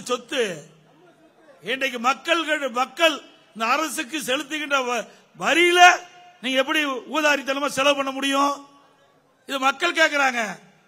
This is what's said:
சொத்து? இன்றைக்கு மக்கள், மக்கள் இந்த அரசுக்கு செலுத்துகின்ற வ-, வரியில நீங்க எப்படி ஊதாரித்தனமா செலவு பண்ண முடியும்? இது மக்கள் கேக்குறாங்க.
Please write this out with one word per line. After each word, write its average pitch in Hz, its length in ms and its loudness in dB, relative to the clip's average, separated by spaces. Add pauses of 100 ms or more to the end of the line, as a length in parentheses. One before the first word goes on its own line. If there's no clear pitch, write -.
(100)
சொத்து? 247 320 -4 (1300)
இன்றைக்கு 262 260 -4 (100)
மக்கள், 330 320 0 (400)
மக்கள் 294 340 2 (380)
இந்த 226 120 -6 (100)
அரசுக்கு 302 440 -4 (100)
செலுத்துகின்ற 285 500 -2 (100)
வ-, 233 180 -4 (340)
வரியில 339 400 4 (600)
நீங்க 262 200 -2
எப்படி 302 180 0 (340)
ஊதாரித்தனமா 277 540 0 (100)
செலவு 285 200 2
பண்ண 269 200 -4
முடியும்? 277 340 2 (960)
இது 269 100 -4 (100)
மக்கள் 294 320 -2
கேக்குறாங்க. 277 400 2 (480)